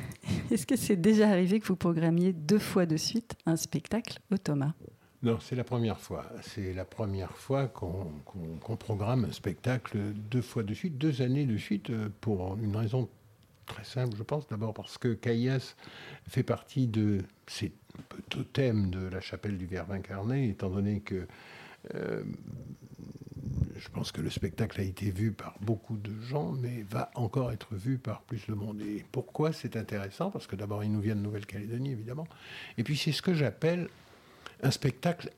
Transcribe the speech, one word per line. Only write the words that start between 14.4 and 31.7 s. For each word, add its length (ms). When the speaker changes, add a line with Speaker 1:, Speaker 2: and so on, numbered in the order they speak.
Speaker 2:
D'abord 280
parce 240
que 160
Caillasse 600
fait 160
partie 420
de, 380
c'est 240
un 100
peu 220
totem 640
de 160
la 140
chapelle 360
du 80
Verbe 260
incarné, 580
étant 200
donné 300
que, 260
euh, 280
je 140
pense 220
que 100
le 80
spectacle 500
a 40
été 260
vu 220
par 300
beaucoup 360
de 140
gens, 300
mais 360
va 280
encore 360
être 220
vu 240
par 240
plus 260
de 60
monde. 280
Et 300
pourquoi 400
c'est 260
intéressant ? 520
Parce 160
que 100
d'abord, 280
il 80
nous 100
vient 140
de 60
Nouvelle-Calédonie, 720